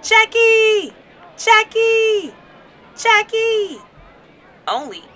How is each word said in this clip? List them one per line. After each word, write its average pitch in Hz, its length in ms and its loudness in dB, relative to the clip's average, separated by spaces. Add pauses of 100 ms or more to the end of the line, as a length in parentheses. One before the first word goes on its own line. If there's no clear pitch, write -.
Jackie! 440 920 2 (420)
Jackie! 440 960 0 (600)
Jackie! 440 840 -2 (880)
Only 208 500 -8